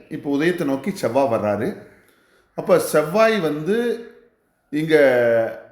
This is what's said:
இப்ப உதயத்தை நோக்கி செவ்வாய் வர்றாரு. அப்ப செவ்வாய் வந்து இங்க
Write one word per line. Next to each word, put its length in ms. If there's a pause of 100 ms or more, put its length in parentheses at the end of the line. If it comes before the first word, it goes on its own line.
இப்ப 200
உதயத்தை 380
நோக்கி 240
செவ்வாய் 400
வர்றாரு. 460 (800)
அப்ப 240
செவ்வாய் 600
வந்து 600 (720)
இங்க 1040